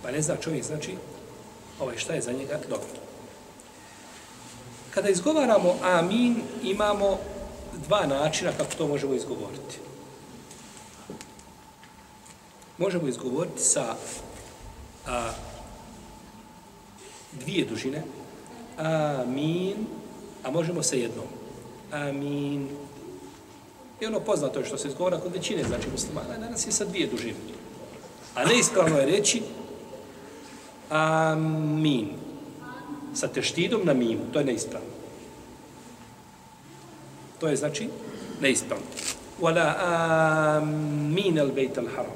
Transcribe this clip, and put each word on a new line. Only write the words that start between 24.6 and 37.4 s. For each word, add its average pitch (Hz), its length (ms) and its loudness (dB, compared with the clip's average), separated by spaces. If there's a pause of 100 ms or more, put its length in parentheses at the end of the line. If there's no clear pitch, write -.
što 135 120 -4
se - 100 -4
izgovara 170 320 0
kod 175 140 -4
većine, 165 300 0
znači - 280 -2
muslimana, - 460 -4
danas 220 300 -4
je 214 40 -2
sa 208 140 2
dvije 175 220 0
dužine. 117 300 -4 (1000)
A - 100 2
neispravno 180 520 6
je 135 80 8
reći 208 360 4 (1500)
amin. 156 1200 4 (1080)
Sa - 100 0
teštidom 185 580 2
na 151 80 6
mimu, 117 400 2
to 156 60 4
je 139 60 4
neispravno. - 420 -2 (2500)
To 165 80 0